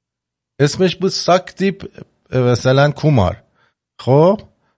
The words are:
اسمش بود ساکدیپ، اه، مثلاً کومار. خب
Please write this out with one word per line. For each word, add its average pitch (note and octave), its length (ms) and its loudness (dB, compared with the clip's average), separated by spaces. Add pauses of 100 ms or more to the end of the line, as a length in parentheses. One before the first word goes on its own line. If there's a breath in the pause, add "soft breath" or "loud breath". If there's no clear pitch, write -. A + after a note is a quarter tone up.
(600)
اسمش D#3+ 360 0
بود F#3 160 -4
ساکدیپ، F#3 760 -4 (460)
اه، B2+ 100 -2
مثلاً B2+ 500 2
کومار. B2 520 0 (580)
خب D#3 400 2 (360)